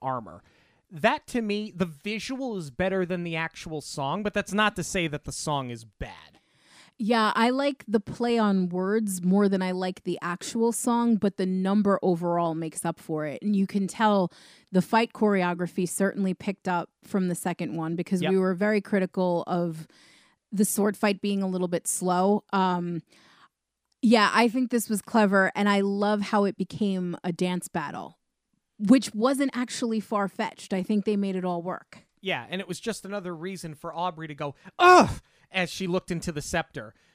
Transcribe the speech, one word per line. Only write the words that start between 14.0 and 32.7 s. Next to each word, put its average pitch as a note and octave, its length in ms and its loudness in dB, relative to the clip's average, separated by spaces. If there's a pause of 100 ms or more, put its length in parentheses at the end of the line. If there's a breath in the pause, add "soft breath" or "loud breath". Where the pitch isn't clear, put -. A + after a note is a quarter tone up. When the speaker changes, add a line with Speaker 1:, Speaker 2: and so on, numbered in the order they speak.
Speaker 2:
the F#3 120 4
fight A3+ 280 0
choreography F3+ 800 0
certainly F#3+ 460 0
picked - 320 -6
up F3+ 240 -2 (120)
from F#3 260 -2
the F3 60 -2
second F3 400 -6
one E3 200 -4
because F3+ 260 -2
Speaker 1:
Yep. D#3 100 0
Speaker 2:
we F#3+ 60 4
were F#3 160 2
very G#3 260 0
critical F#3 680 -2
of E3+ 400 -4 (640 soft breath)
the G#3 140 2
sword G3+ 300 0
fight G3+ 240 0
being G3+ 220 -2
a F#3+ 60 -2
little F#3 200 -2
bit F3 200 -4
slow. F3+ 560 2 (100)
Um, F3 480 0 (1040 soft breath)
yeah, A3 300 6
I A#3 140 6
think B3 220 0
this A#3+ 180 0
was G#3 140 -2
clever, G3 540 4
and G3+ 120 2
I G3+ 120 4
love G3+ 420 2
how G3+ 220 2
it G3 140 -2
became F#3 640 -4
a F3+ 80 -4
dance F3+ 380 -2
battle, D3 500 -8 (580)
which G#3+ 380 4
wasn't C4 400 2
actually A#3 440 -2
far-fetched. - 720 -4
I F#3 100 0
think G#3 220 0
they G#3 120 0
made G3 180 -2
it F3+ 100 -4
all F3 180 -4
work. - 420 -12 (160)
Speaker 1:
Yeah, F3+ 280 -4
and F#3 120 -6
it F#3+ 60 -10
was F3 120 -8